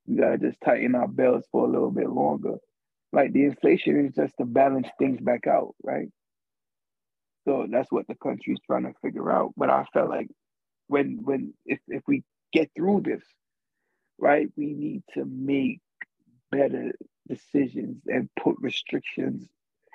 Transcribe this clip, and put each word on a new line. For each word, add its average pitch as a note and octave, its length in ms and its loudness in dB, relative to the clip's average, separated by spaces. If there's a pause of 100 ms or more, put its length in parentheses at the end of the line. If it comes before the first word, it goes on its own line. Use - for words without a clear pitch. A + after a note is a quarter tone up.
we A#2 80 0
gotta - 220 2
just - 260 -2
tighten B2 300 2
our B2 120 0
belts B2+ 460 2
for A#2+ 140 2
a - 40 2
little - 200 2
bit - 180 -2
longer. C#3+ 480 -2 (560)
Like, C#3 200 2
the C#3 120 6
inflation D3 640 4
is C3+ 80 -6
just D3 240 -2
to B2+ 60 -2
balance C3 440 2 (100)
things C3+ 220 0
back B2 260 -2
out, - 360 2
right? - 260 -4 (1400)
So C3+ 240 0
that's B2+ 220 0
what - 140 0
the - 80 -10
country's - 520 -4
trying B2+ 180 -2
to B2+ 80 -8 (100)
figure - 280 -4
out. - 260 0
But C3+ 140 0
I C3+ 220 2
felt C3+ 160 2
like - 200 -6 (580)
when, C3+ 360 -2
when, C#3 320 -4 (100)
if, C3+ 140 -4 (100)
if C3 180 -8
we C#3 180 0 (280)
get D#3 220 2
through F#3 300 2
this, - 180 -4 (960)
right, D3 380 4
we D3 180 -4
need D3 280 -6 (120)
to C3+ 100 -4
make C3+ 560 -2 (720)
better C3 420 0 (360)
decisions - 800 -4
and - 220 -2 (140)
put C#3+ 180 2
restrictions. - 840 -6 (480)